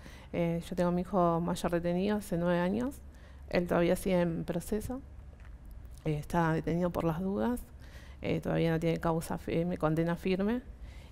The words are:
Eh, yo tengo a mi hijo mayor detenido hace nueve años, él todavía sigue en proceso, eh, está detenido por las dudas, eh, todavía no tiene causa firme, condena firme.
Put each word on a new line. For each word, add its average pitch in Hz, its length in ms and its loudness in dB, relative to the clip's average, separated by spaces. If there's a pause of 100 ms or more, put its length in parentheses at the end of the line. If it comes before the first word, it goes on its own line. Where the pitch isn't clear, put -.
(320)
Eh, 170 360 0
yo 180 80 -4
tengo 180 140 4
a - 20 2
mi 180 80 2
hijo 175 400 4
mayor 170 320 0
detenido 180 460 2
hace 196 180 -2
nueve 175 240 2
años, 214 400 0 (480)
él 180 180 2
todavía 175 300 4
sigue 185 240 2
en 170 240 2
proceso, 208 560 -4 (1040)
eh, 156 100 2
está 160 380 2
detenido 170 380 2
por - 120 0
las 165 180 2
dudas, 214 400 0 (640)
eh, - 180 0
todavía 165 300 2
no 165 80 2
tiene 165 200 2
causa 165 400 0
firme, 175 380 0
condena 160 380 2
firme. 190 480 0 (500)